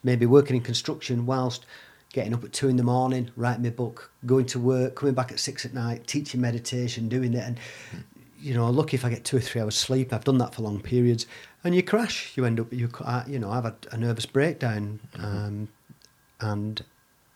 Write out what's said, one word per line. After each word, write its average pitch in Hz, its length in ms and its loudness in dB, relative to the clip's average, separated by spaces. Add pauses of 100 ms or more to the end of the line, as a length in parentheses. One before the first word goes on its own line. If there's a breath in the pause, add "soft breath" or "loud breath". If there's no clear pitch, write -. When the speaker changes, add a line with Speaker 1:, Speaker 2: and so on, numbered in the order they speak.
Speaker 1:
maybe 123 220 4
working 135 300 8
in 120 60 0
construction, 120 640 -4
whilst 127 380 -2 (480 loud breath)
getting 117 220 -2
up 120 100 -4
at - 80 -16
two - 160 0
in 127 80 4
the 123 60 4
morning, 123 540 2
writing 120 260 0
my 120 80 0
book, 117 400 -6 (160)
going 127 200 6
to 127 120 -4
work, 127 380 2
coming 139 180 2
back 123 180 -2
at - 80 -10
six - 240 -6
at 123 100 -10
night, 120 320 -4
teaching 147 340 -4
meditation, 120 680 -2
doing 123 260 0
it. 117 120 -2
And, 120 120 -6 (840 loud breath)
you 143 140 -4
know, 117 160 4
lucky 147 260 2
if 123 80 -2
I 123 60 0
get 117 140 -4
two - 120 0
or 123 40 2
three 117 200 -4
hours 107 160 -2
sleep. 131 360 0
I've 110 120 -2
done 135 140 4
that 123 160 0
for - 80 -8
long 104 180 -4
periods. 120 460 4 (360 loud breath)
And 175 140 2
you 180 80 6
crash. - 520 0
You 131 80 2
end 113 140 2
up, 117 140 -4
you, 123 160 -2
ca-, 117 160 -10
uh, 120 240 -2
you 143 100 -4
know, 104 140 -2
I've 123 120 0
had 113 120 -4 (160)
a 117 40 -6
nervous 113 300 0
breakdown, 110 720 0 (160)
Speaker 2:
Mm-hmm. - 100 -10
Speaker 1:
um, 104 440 -4 (720)
and 107 440 -4 (520)